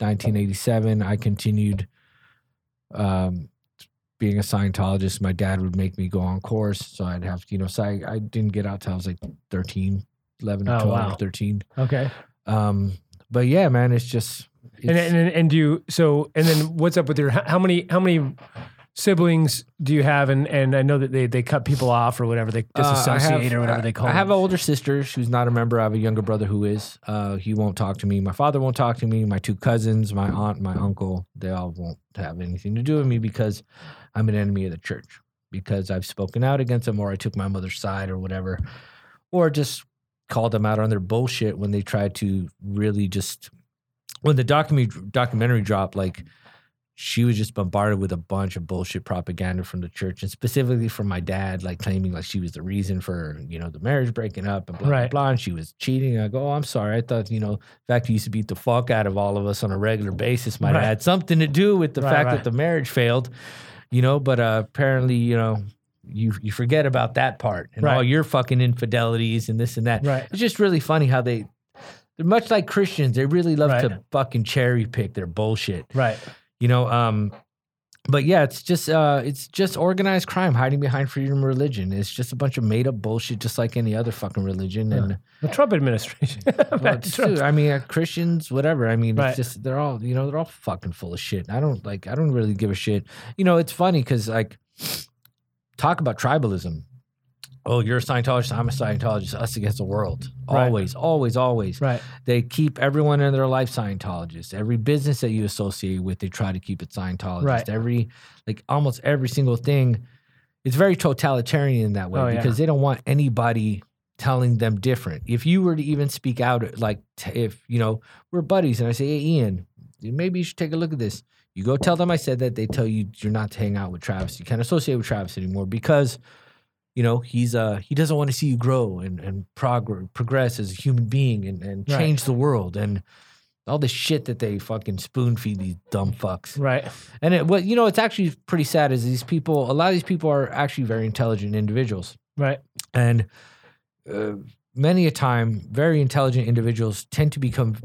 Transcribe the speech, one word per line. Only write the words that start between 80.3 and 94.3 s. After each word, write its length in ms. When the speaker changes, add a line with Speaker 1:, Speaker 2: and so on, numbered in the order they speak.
Speaker 1:
hiding 240
behind 320
freedom 280
of 60
religion. 480
It's 180
just 220
a 40
bunch 220
of 60
made 220
up 100
bullshit, 420
just 200
like 180
any 180
other 180
fucking 320
religion. 460
Speaker 2:
Yeah. 80
Speaker 1:
And 200
Speaker 2:
The 60
Trump 240
administration. 720
<laughs> 260
Speaker 1:
Well, 100
Speaker 2:
Back 220
to 60
Speaker 1:
it's 80
Speaker 2:
Trump. 200
Speaker 1:
true. 80
I 60
mean, 200
uh, 180
Christians, 640
whatever. 360
I 80
mean, 200
Speaker 2:
Right. 120
Speaker 1:
it's 80
just, 260
they're 160
all, 240
you 120
know, 160
they're 80
all 60
fucking 480
full 220
of 60
shit. 300
I 100
don't, 240
like, 220
I 80
don't 160
really 240
give 160
a 40
shit. 300
You 60
know, 120
it's 160
funny 300
'cause, 260
like, 300